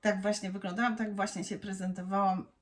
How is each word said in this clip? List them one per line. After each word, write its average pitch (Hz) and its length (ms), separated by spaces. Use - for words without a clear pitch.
Tak 196 200
właśnie 202 300
wyglądałam, 202 440
tak 214 200
właśnie 196 280
się 196 140
prezentowałam. 185 880